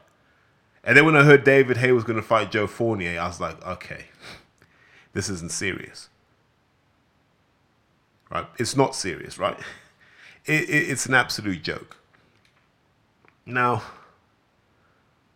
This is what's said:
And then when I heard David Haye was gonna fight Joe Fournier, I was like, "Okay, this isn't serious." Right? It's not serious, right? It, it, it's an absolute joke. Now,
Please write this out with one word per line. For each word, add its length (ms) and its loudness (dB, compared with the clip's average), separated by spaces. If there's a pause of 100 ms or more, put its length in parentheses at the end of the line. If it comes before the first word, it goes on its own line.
(840)
And 120 4
then 100 8
when 120 4
I 60 8
heard 200 8
David 340 4
Haye 140 2
was 120 2
gonna 180 -4
fight 300 0
Joe 160 0
Fournier, 520 -4
I 80 -4
was 120 -12
like, 260 -10
"Okay, 400 -14 (1080)
this 160 -6
isn't 220 -10
serious." 580 -10 (2250)
Right? 160 -6 (120)
It's 180 -4
not 200 0
serious, 440 -10
right? 180 -4 (880)
It, 240 -2
it, 200 -2
it's 180 -6
an 80 0
absolute 480 -2
joke. 340 -12 (1500)
Now, 360 0 (1500)